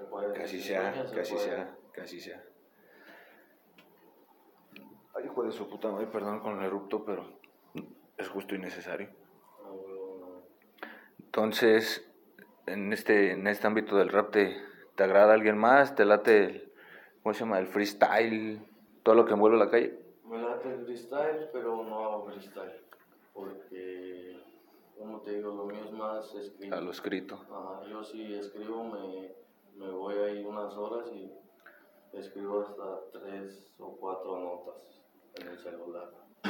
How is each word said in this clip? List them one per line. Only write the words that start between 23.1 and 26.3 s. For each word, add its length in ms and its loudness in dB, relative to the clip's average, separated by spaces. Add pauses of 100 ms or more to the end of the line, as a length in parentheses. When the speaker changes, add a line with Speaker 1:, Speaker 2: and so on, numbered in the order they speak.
Speaker 1:
porque, 1040 -12 (560)
como 240 -12
te 120 -8
digo, 220 -6
lo 120 -8
mío 180 -10
es 80 -12
más 420 -8